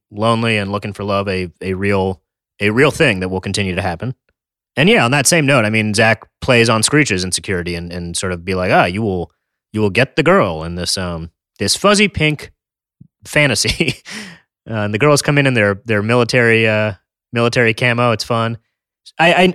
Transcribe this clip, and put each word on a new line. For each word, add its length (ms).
lonely 480
and 140
looking 200
for 120
love, 240
a, 200
a 140
real, 460
a 120
real 200
thing 300
that 80
will 120
continue 360
to 60
happen. 340
And 120
yeah, 160
on 60
that 160
same 200
note, 180
I 60
mean, 240
Zach 320
plays 300
on 140
Screech's 400
insecurity 500
and, 180
and 240
sort 160
of 120
be 100
like, 160
"Ah, 140
you 180
will, 300
you 80
will 100
get 240
the 80
girl 400
in 140
this, 200
um, 360
this 160
fuzzy 320
pink 460
fantasy." 720
<laughs> 60
Uh, 140
and 100
the 40
girls 240
come 160
in 80
in 80
their, 320
their 160
military, 640
uh, 240
military 420
camo. 380
It's 100
fun. 360
I, 140
I, 220